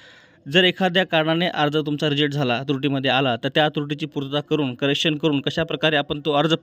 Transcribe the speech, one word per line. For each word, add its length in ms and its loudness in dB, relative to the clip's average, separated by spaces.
जर 180 4
एखाद्या 400 2
कारणाने 440 2
अर्ज 280 0
तुमचा 340 -2
रिजेक्ट 240 0
झाला, 280 0
त्रुटीमध्ये 480 -2
आला, 260 2
तर 120 -6
त्या 200 2
त्रुटीची 380 -6
पूर्तता 340 -4
करून, 340 -2
करेक्शन 420 0
करून 240 0
कशाप्रकारे 560 -2
आपण 240 -2
तो 120 -2
अर्ज 300 2